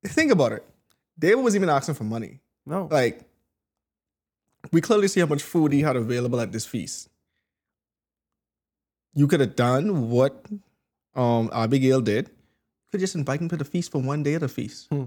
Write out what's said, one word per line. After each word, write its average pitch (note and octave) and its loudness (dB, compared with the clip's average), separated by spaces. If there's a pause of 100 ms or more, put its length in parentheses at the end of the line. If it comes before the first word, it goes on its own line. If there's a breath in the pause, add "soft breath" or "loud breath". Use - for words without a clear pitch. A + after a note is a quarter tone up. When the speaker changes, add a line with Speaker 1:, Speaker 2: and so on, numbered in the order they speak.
Speaker 1:
think D4+ 2
about C3 4
it. G#2+ -10 (540)
David G#3+ 4
was A3 2
even F#3+ 2
asking C#3+ 0
for A2+ -8
money. A2+ -8 (260)
Speaker 2:
No. E3 -6
Speaker 1:
Like, B2 2 (1500)
we D#3+ 4
clearly G#3 2
see F#3 0
how E3+ 4
much D3 -2
food D#3 2
he C#3+ 4
had D3 2
available A#2+ -2
at G#2+ -4
this A2 -6
feast. - -10 (2000)
You C#3+ 4
could D3+ 4
have A#2 0
done B2+ 0
what, B2+ 0 (680)
um, A#2+ 0
Abigail C3 2
did. G#2+ -2
You - -20
could G3 -4
just F#3 -4
invite C#3+ -4
him E3+ -4
to E3+ -4
the D#3 -6
feast - -6
for C#3+ -2
one C#3+ -2
day C#3+ 0
of E3 -4
the C#3 -2
feast. - -10
Speaker 2:
Hmm. C#3+ -4